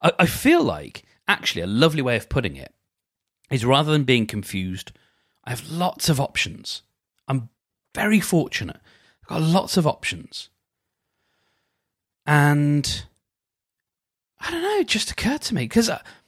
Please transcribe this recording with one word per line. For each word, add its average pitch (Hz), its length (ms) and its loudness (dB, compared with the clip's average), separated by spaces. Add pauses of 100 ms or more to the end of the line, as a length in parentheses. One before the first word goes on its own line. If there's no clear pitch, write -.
I, 170 160 -4
I 180 80 2
feel 330 380 2
like, 76 400 -8 (240)
actually, - 340 -2
a 90 60 -4
lovely 147 340 2
way 123 140 0
of - 120 -4
putting 95 280 -2
it - 180 -18 (720)
is, 120 160 -2
rather 147 280 4
than 151 100 4
being 123 240 4
confused, 95 640 -6 (540)
I 120 60 -10
have 123 200 -8
lots 175 380 -4
of 143 100 4
options. - 640 -6 (460)
I'm 127 200 -2 (460)
very 214 240 2
fortunate. - 600 -2 (420)
I've - 60 -20
got 165 140 -2
lots 170 340 2
of 165 100 4
options. - 640 -6 (1800)
And 147 800 4 (1400)
I - 100 -8
don't 339 120 -4
know, 415 160 0
it 294 100 0
just - 240 -2
occurred 277 300 -2
to - 120 -6
me, 123 140 -4
'cause 226 200 2
I, - 120 -6 (280)